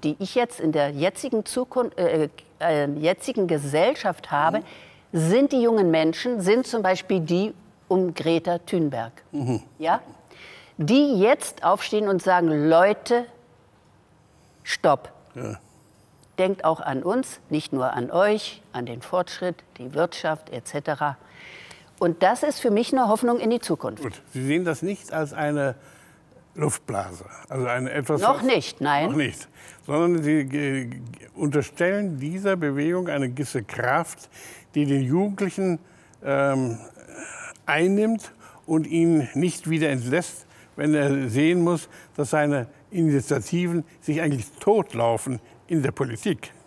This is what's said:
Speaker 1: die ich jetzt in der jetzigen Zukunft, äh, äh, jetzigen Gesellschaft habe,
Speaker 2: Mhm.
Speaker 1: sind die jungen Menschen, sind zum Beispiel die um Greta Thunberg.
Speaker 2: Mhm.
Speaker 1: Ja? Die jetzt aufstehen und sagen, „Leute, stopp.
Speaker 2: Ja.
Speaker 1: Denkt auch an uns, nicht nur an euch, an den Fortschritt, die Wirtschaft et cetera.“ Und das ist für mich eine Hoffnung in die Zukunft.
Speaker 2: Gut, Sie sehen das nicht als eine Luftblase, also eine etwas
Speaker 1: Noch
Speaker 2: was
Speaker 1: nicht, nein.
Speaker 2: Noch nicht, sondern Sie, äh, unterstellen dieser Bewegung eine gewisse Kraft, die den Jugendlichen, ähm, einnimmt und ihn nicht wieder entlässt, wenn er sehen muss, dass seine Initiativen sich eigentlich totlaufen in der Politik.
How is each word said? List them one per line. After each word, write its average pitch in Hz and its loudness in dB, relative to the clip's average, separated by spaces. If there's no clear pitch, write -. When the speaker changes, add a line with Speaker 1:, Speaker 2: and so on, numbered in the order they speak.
Speaker 1:
die 151 -2
ich 190 -6
jetzt 240 -2
in 156 0
der 147 2
jetzigen 202 -2
Zukunft, 247 -4
äh, 160 2
äh, 156 2
jetzigen 185 0
Gesellschaft 165 0
habe, 156 2
Speaker 2:
Mhm. - -6
Speaker 1:
sind 190 4
die 262 2
jungen 220 4
Menschen, 165 0
sind 220 2
zum 226 -2
Beispiel 185 2
die 170 0
um 180 2
Greta 165 0
Thunberg. 131 -2
Speaker 2:
Mhm. 127 -2
Speaker 1:
Ja? 170 0
Die 240 4
jetzt 240 2
aufstehen 208 0
und 185 0
sagen, 160 4
„Leute, 208 4
stopp. - 0
Speaker 2:
Ja. - -10
Speaker 1:
Denkt 185 0
auch 160 0
an 135 -4
uns, 240 -4
nicht 156 -4
nur 127 0
an 123 -4
euch, 208 0
an 123 -8
den 120 -12
Fortschritt, 180 -4
die 127 -12
Wirtschaft 156 -4
et 123 -10
cetera.“ 147 -4
Und 175 0
das 220 4
ist 294 0
für 233 2
mich 220 0
eine 262 2
Hoffnung 233 2
in 220 0
die 233 0
Zukunft. 131 -6
Speaker 2:
Gut, 120 -8
Sie 127 -6
sehen 156 0
das 160 -4
nicht 190 -6
als 156 -4
eine 147 -2
Luftblase, 98 -4
also 131 -4
eine 123 -4
etwas 143 0
Speaker 1:
Noch 254 4
Speaker 2:
was - -8
Speaker 1:
nicht, 233 0
nein. 147 0
Speaker 2:
Noch - -2
nicht, 139 -2
sondern 165 2
Sie, 151 2
äh, 135 -4
unterstellen 170 0
dieser 185 -2
Bewegung 165 -2
eine 139 -2
gewisse 131 -6
Kraft, 123 -2
die 147 2
den 139 2
Jugendlichen, 185 0
ähm, 135 0
einnimmt 196 2
und 160 0
ihn 165 4
nicht 160 -2
wieder 160 2
entlässt, 135 -2
wenn 151 2
er 139 0
sehen 156 2
muss, 170 0
dass 143 -2
seine 147 2
Initiativen 165 0
sich 156 -2
eigentlich 143 -2
totlaufen 117 0
in 165 0
der 127 0
Politik. 135 -4